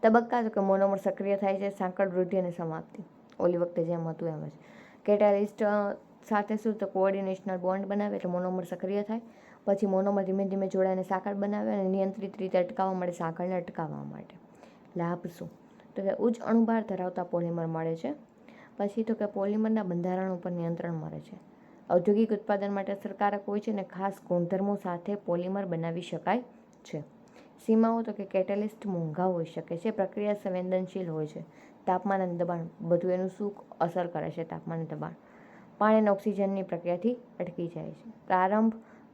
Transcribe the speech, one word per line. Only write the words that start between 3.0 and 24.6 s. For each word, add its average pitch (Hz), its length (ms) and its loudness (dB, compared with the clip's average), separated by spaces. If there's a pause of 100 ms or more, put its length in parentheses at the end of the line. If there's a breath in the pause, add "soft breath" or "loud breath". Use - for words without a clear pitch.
ઓલી 175 180 4
વખતે 175 260 0
જેમ 170 240 -2
હતું 165 220 -4
એમ 156 180 -6
જ. 143 40 -10 (540 loud breath)
કેટાલિસ્ટ, 208 580 4
અ, 208 300 2 (360)
સાથે 214 260 2
શું? 214 180 -2
તો 202 140 -2
કોઓર્ડિનેશનલ 190 680 0
બોન્ડ 185 280 0
બનાવે 202 300 0
એટલે 190 160 -2
મોનોમર 180 320 0
સક્રિય 185 400 -2
થાય, 220 180 -4 (440 loud breath)
પછી 202 220 4
મોનોમર 196 360 2
ધીમે 190 220 0
ધીમે 190 220 0
જોડાઈને 185 360 2
સાંકળ 190 300 -2
બનાવે 208 380 0
અને 196 180 2
નિયંત્રિત 190 480 0
રીતે 185 200 0
અટકાવવા 185 360 0
માટે 180 200 -2
સાંકળને 175 420 -2
અટકાવવા 160 480 -6
માટે. 147 320 -14 (600 loud breath)
લાભ 175 300 -4
શું? 170 220 -10 (460 loud breath)
તો 196 80 -4
કે 190 100 0
ઉચ્ચ 226 280 0
અણુભાર 226 420 4
ધરાવતા 185 400 -4
પોલિમર 170 440 -2
મળે 165 280 -2
છે. 165 180 -6 (640 loud breath)
પછી 202 260 -2
તો 226 100 0
કે 220 120 -2
પોલિમરના 208 580 0
બંધારણ 185 500 0
ઉપર 175 180 -6
નિયંત્રણ 170 420 -4
મળે 156 260 -8
છે. - 180 -16 (520 loud breath)
ઔદ્યોગિક 208 440 4
ઉત્પાદન 202 380 -2
માટે 196 220 -2
અસરકારક 202 540 -2
હોય 202 120 -2
છે 220 120 -2
અને 196 120 -2
ખાસ 190 300 -4 (160)
ગુણધર્મો 190 460 2